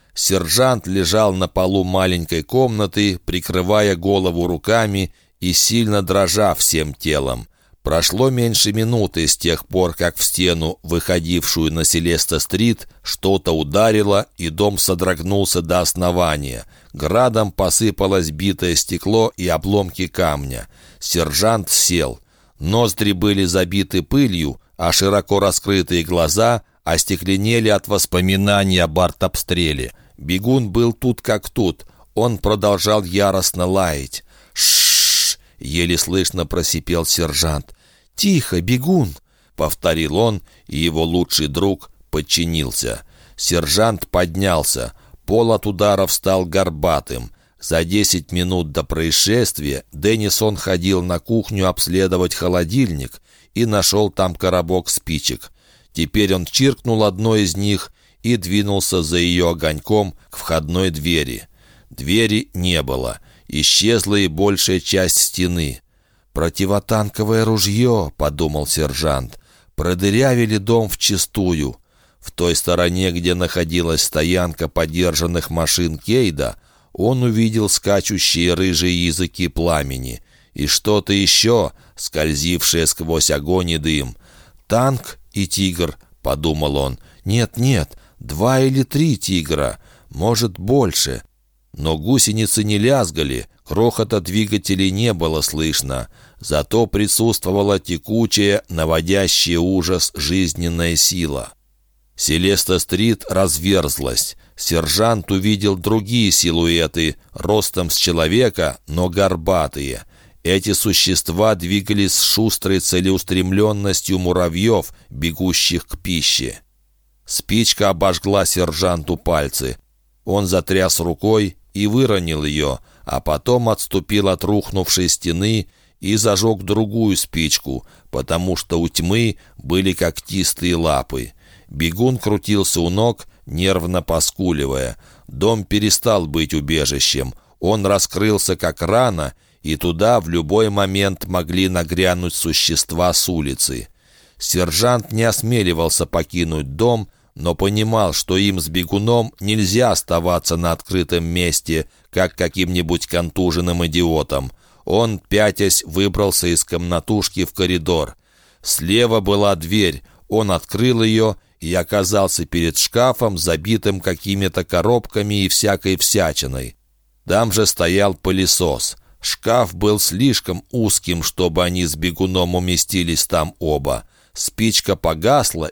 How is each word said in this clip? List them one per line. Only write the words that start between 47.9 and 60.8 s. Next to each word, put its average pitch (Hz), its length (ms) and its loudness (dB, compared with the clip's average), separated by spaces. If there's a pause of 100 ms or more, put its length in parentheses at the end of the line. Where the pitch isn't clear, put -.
минут 87 420 -2
до 76 120 -2
происшествия 80 1080 -2
Деннисон 104 640 0
ходил 92 460 0
на 87 160 -2
кухню 101 500 0
обследовать 90 640 0
холодильник 87 880 -2 (320)
и 117 100 0
нашёл 104 460 2
там 92 240 0
коробок 90 560 0
спичек. - 600 -4 (420)
Теперь 95 420 0
он 90 100 -2
чиркнул 117 600 2
одной 107 380 2
из 87 140 0
них 101 360 -2 (300)
и 117 140 2
двинулся 95 640 -2
за 80 140 -2
её 87 340 2
огоньком 82 640 -2 (160)
к - 60 -16
входной 82 540 -2